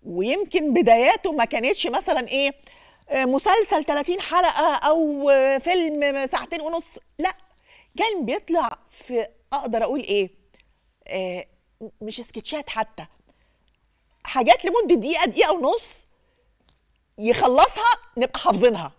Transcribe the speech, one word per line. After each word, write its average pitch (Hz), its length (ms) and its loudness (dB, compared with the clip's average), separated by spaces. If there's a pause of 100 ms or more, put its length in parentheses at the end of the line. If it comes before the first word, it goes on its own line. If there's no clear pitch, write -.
ويمكن 277 680 -2
بداياته 254 580 4
ما 269 140 0
كانتش 254 420 -2
مثلا 262 400 -2
إيه، 277 240 0 (580)
آه، 262 160 0
مسلسل 339 580 2
تلاتين 320 380 -2
حلقة 320 540 2
أو، 294 540 0
آه، 269 280 4
فيلم 294 720 -2
ساعتين 339 340 -6
ونص، 330 360 -8 (220)
لأ، 359 140 -2 (640)
كان 392 280 -2
بيطلع 285 520 -2 (120)
في، - 380 -6 (260)
أقدر 226 300 -2
أقول 247 200 -2
إيه، 196 260 0 (800)
آه، 180 380 -8 (560)
مش 214 200 -12
سكتشات 277 480 -12
حتى، - 360 -8 (1200)
حاجات 269 420 2
لمدة 392 300 2
دقيقة، 302 300 -2
دقيقة 294 280 2
ونص 349 540 -4 (1120)
يخلصها 269 720 2 (240)
نبقى 254 220 -4
حافظينها 208 600 0